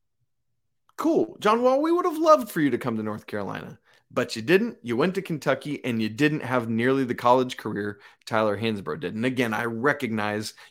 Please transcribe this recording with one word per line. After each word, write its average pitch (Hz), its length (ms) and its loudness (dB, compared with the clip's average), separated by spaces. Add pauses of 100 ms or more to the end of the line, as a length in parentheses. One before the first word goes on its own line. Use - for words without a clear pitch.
(960)
cool. 269 420 0
John 226 240 2
Wall, 262 200 4
we 330 100 0
would 349 140 2
have 302 120 -2
loved 311 320 4
for 170 100 -2
you 143 100 4
to 117 80 2
come 117 180 -2
to 110 80 -4
North 107 220 -6
Carolina, 104 520 -8 (320)
but 123 240 -4
you 113 80 -6
didn't. 190 400 2
You 117 140 -2
went 180 180 0
to 190 80 -4
Kentucky, 147 640 -4
and 113 180 -2
you 110 60 0
didn't 147 320 0
have 120 280 -2
nearly 127 360 2
the 123 100 -2
college 127 420 4
career 104 440 -6 (240)
Tyler 107 340 2
Hansbrough 95 400 -4
did. 87 160 -6
And 110 100 -2
again, 123 300 0
I 113 120 -2
recognize 113 880 -2 (160)